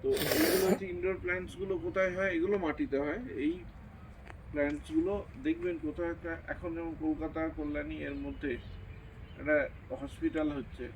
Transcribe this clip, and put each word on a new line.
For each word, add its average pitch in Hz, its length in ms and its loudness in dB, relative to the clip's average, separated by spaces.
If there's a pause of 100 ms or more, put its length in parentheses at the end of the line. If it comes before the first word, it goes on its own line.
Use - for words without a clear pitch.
তো 403 60 2 (280)
এইগুলো 339 340 8
হচ্ছে - 240 4
ইনডোর 180 300 0
প্ল্যান্টসগুলো 180 500 -2 (120)
কোথায় 185 320 4
হয়, 190 200 4
এগুলো 196 180 4 (100)
মাটিতে 143 380 2
হয়। 165 180 -2 (240)
এই 160 80 4 (1000)
প্ল্যান্টসগুলো 311 640 2 (320)
দেখবেন 170 300 2 (100)
কোথাও 170 300 0
একটা, 165 160 -6 (220)
এখন 175 240 -4
যেমন 165 160 -4 (120)
কলকাতা 156 360 0 (160)
কল্যাণী 147 400 -2 (100)
এর 143 80 -4 (100)
মধ্যে 139 260 -2 (880)
একটা 294 180 6 (440)
হসপিটাল 156 460 0 (100)
হচ্ছে 123 280 -6 (100)